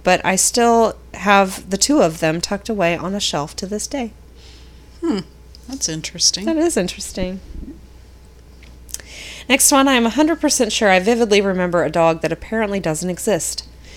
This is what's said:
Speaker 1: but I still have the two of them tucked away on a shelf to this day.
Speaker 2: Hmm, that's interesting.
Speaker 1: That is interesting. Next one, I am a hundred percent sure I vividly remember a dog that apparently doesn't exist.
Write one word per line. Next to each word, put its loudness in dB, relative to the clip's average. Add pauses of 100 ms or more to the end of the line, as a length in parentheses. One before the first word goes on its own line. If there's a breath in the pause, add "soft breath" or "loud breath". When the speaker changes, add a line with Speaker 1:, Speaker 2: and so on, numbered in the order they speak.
Speaker 1:
but 2
I 0
still 4 (200)
have 2
the 0
two 4
of 2
them 0
tucked -6
away 0
on -6
a -4
shelf -4
to -8
this -6
day. -8 (880 soft breath)
Speaker 2:
Hmm, 0 (480)
that's -6
interesting. -4
Speaker 1:
That 0
is 0
interesting. -4 (2000 loud breath)
Next 2
one, 4
I 4
am 2
a 0
hundred 2
percent 0
sure 2
I 4
vividly 2
remember 0
a 0
dog 2
that -2
apparently -4
doesn't -4
exist. -4 (320 loud breath)